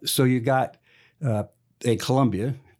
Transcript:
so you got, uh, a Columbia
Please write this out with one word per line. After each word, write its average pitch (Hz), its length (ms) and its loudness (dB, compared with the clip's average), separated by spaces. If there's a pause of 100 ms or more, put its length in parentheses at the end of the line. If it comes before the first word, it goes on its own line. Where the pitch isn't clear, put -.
so - 180 0
you 127 160 2
got, 131 380 -2 (440)
uh, 110 220 -2 (400)
a 117 120 2
Columbia 127 600 0 (240)